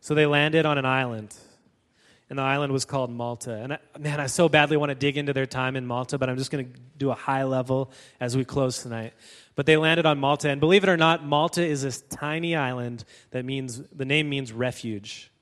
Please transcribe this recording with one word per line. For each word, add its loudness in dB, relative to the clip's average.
So -4
they 6
landed 4
on 2
an -2
island, -2
and -8
the -2
island 0
was -2
called -4
Malta. -8
And -8
I, -8
man, -4
I -2
so 2
badly 4
want 0
to -2
dig -2
into -2
their 0
time -4
in -6
Malta, -4
but 0
I'm -4
just -4
gonna -6
do -2
a 0
high -2
level 0
as -2
we 2
close -2
tonight. -10
But -2
they 8
landed 4
on 4
Malta, 2
and 0
believe 6
it 4
or 6
not, 4
Malta 0
is -2
this -6
tiny -4
island -4
that -4
means, -6
the -6
name 2
means -6
refuge. -6